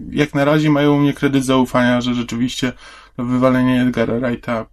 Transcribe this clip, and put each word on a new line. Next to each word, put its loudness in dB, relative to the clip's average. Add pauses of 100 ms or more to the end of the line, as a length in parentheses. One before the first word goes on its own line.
(100)
jak -2
na 2
razie 2
mają 4
u 2
mnie 2
kredyt 0
zaufania, 2
że -4
rzeczywiście -4 (440)
to -6
wywalenie 2
Edgara 0
Wrighta -6